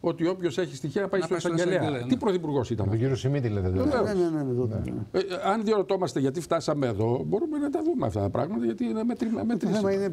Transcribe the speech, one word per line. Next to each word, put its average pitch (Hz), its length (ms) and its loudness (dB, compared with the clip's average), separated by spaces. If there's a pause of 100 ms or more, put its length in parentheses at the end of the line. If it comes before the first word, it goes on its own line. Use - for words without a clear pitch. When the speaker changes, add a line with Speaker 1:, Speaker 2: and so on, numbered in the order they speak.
Speaker 1:
ότι 165 260 0
όποιος 180 300 -2
έχει 151 180 -2
στοιχεία 156 260 -4
να 190 60 -2
πάει 196 120 0
Speaker 2:
Να 170 60 0
Speaker 1:
στο 160 100 0
Speaker 2:
πάει 165 80 -2
στο 175 100 0
Speaker 1:
εισαγγελέα. 175 280 2
Speaker 2:
εισαγγελέα, 131 260 -2
Speaker 1:
Τι 127 60 4
Speaker 2:
ναι. 240 60 0
Speaker 1:
πρωθυπουργός 156 500 0
ήταν; 101 200 0
Speaker 3:
Τον 110 80 2
κύριο 131 180 2
Σιμίτη 127 340 0
λέτε, 98 200 0
δηλαδή. 92 200 2
Speaker 1:
Βεβαίως. 240 180 2
Speaker 4:
Ναι, 214 60 0 (100)
ναι, 170 60 2
ναι, 156 140 0
ναι, 131 100 0
τότε, 120 320 0
Speaker 3:
Ναι. 123 60 -4
Speaker 4:
ναι. 123 280 -4
Speaker 1:
Ε, 190 320 -2
αν 220 120 0
διερωτώμαστε 190 560 0
γιατί 135 220 0
φτάσαμε 151 460 0
εδώ, 117 400 2
μπορούμε 302 300 0
να 285 120 -2
τα 311 140 -2
δούμε 285 220 0
αυτά 101 160 0
τα 101 80 2
πράγματα, 202 360 0
γιατί 226 200 -2
είναι 220 180 -2
μετρη-, 233 260 -2
Speaker 4:
Το 220 160 -2
Speaker 1:
μετρήσιμα. 214 340 0
Speaker 4:
θέμα 196 140 2
είναι 196 200 0